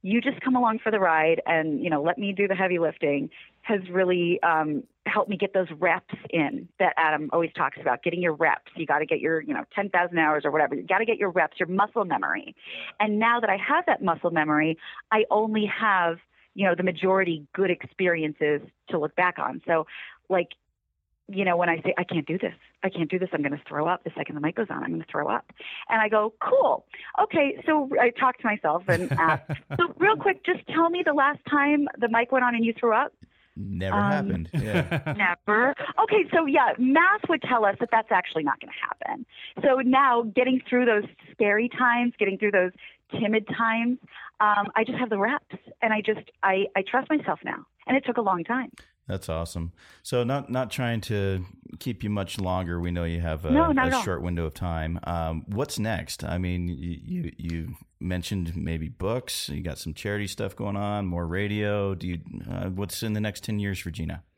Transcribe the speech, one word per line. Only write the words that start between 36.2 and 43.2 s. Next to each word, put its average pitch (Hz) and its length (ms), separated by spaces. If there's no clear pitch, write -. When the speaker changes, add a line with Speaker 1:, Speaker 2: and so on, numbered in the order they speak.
Speaker 1:
so 330 120
yeah, 269 320
math 330 520
would 320 140
tell 233 220
us 196 140
that 240 120
that's 226 200
actually 180 320
not 139 160
gonna - 140
happen. - 520
So 262 160
now 254 460
getting 247 440
through 247 180
those 214 180
scary 214 380
times, 240 480
getting 196 200
through 208 140
those 185 200
timid 214 280